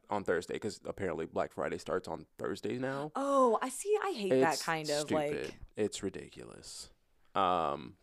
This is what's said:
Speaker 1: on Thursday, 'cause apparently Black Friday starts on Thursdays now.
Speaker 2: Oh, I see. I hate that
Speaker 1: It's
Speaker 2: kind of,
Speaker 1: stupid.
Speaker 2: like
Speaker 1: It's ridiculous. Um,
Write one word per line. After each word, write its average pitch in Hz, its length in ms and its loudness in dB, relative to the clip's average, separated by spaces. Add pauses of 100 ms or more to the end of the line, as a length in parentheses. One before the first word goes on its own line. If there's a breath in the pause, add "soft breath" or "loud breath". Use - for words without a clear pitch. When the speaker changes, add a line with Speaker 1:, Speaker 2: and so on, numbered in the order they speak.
(100)
Speaker 1:
on 101 140 0
Thursday, 87 340 0
'cause 101 260 -6
apparently 85 420 -2
Black 87 260 -2
Friday 82 260 -2
starts 87 280 -2
on 82 200 -6 (120)
Thursdays 107 420 -2
now. 139 360 -4
Speaker 2:
Oh, 269 460 4
I 262 80 -2
see. 415 320 0
I 392 100 -2
hate 214 160 -2 (120)
that 165 140 6
Speaker 1:
It's - 80 -4
Speaker 2:
kind 156 280 -2
of, 147 160 2
Speaker 1:
stupid. 151 380 0
Speaker 2:
like - 100 -8 (220)
Speaker 1:
It's 104 260 -2
ridiculous. - 880 -10 (440)
Um, 80 680 2